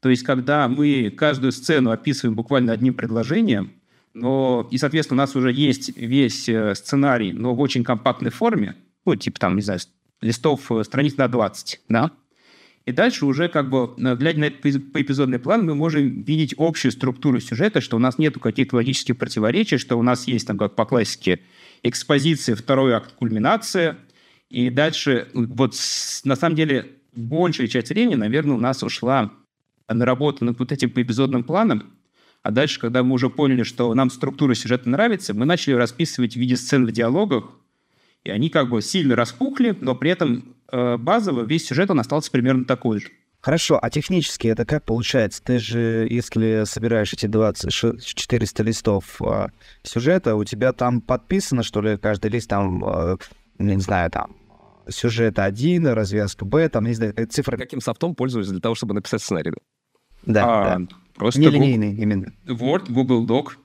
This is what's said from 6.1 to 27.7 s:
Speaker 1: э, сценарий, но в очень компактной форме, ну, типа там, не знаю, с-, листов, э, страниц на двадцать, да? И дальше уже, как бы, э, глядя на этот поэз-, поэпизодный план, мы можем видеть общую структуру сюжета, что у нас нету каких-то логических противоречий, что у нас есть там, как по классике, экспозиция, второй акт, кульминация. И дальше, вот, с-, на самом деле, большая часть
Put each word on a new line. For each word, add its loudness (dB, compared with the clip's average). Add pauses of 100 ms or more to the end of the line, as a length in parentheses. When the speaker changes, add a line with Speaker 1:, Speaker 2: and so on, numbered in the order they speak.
Speaker 1:
э, 0
сценарий, 0
но -2
в -2
очень 0
компактной -2
форме, -2 (320)
ну, 4
типа -6
там, 0
не 0
знаю, -4
с-, -12 (320)
листов, 2
э, 2
страниц 0
на 4
двадцать, -2
да? 4 (760)
И -4
дальше 2
уже, 2
как 0
бы, 0
э, 0
глядя 2
на 2
этот -6
поэз-, 0
поэпизодный 0
план, 0
мы -2
можем 0
видеть 0
общую 0
структуру 0
сюжета, 0
что -4
у 2
нас 0
нету 0
каких-то -2
логических 0
противоречий, 0
что -2
у 0
нас 0
есть -2
там, -4
как -2
по 0
классике, 0 (460)
экспозиция, 0
второй 2
акт, -4
кульминация. 0 (520)
И -2
дальше, 0
вот, -2
с-, -8
на 2
самом 0
деле, -2 (180)
большая -2
часть -4